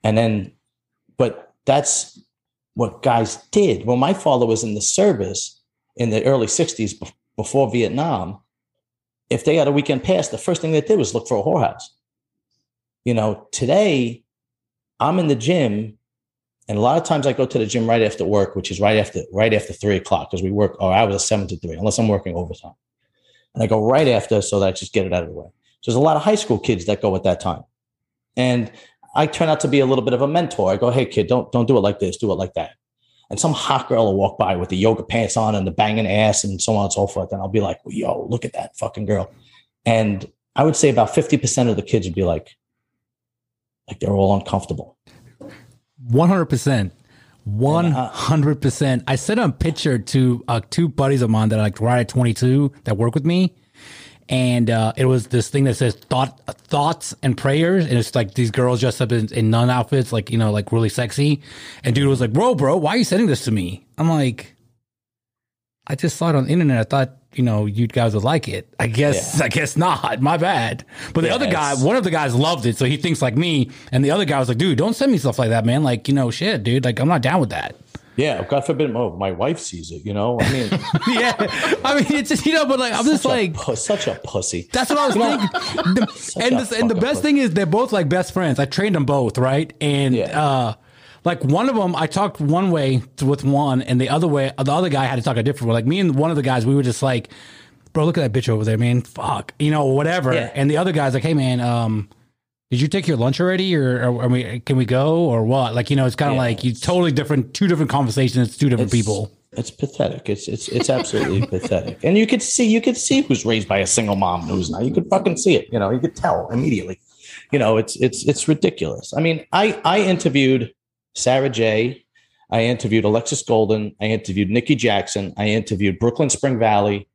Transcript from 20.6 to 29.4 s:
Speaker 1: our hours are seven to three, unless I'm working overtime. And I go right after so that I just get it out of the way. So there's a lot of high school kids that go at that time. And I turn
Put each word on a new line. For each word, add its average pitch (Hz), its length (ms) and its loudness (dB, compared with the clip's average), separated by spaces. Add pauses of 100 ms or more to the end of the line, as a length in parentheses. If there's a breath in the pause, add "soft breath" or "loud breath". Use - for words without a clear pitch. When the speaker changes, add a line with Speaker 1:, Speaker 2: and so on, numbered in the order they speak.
Speaker 1:
our 92 140 2
hours 101 220 2
are 101 40 -2
seven 101 300 -2
to 90 80 -8
three, 80 180 -10
unless 101 240 -2
I'm 113 80 2
working 95 280 -2
overtime. 85 380 -10 (800)
And 113 100 -2
I 110 40 0
go 110 200 2
right 143 200 4
after 113 340 2
so 101 180 0
that 98 80 2
I 95 40 2
just - 220 -10
get 95 120 2
it 90 80 -4
out 87 100 -2
of 82 60 -10
the - 60 -14
way. 76 120 -14 (340)
So 117 100 -4
there's 113 60 2
a 131 40 4
lot 156 160 4
of 147 60 -2
high 214 120 4
school 123 240 0
kids 92 260 -2
that 104 160 -2
go 98 140 0
at 92 80 -4
that 90 160 0
time. - 240 -6 (720)
And 123 360 0 (440 loud breath)
I 151 120 2
turn 160 220 -2